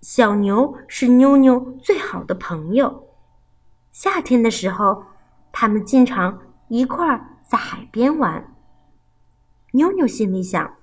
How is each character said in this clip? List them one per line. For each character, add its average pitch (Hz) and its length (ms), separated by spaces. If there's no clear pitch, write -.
小 214 320
牛 208 420
是 - 180
妞 262 300
妞 254 440
最 - 160
好 - 280
的 185 100
朋 170 400
友， - 360
夏 381 280
天 247 220
的 226 80
时 185 220
候， 202 320
他 - 160
们 208 180
经 254 180
常 196 380
一 233 180
块 330 220
儿 277 180
在 - 120
海 - 360
边 269 260
玩。 165 340
妞 320 220
妞 370 120
心 208 280
里 185 100
想 175 400